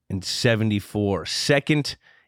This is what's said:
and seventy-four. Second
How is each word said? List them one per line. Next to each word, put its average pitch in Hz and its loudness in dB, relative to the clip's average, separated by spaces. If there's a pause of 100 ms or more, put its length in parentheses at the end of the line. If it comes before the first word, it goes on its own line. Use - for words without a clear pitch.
and 95 -6
seventy-four. 104 0
Second - 0 (320)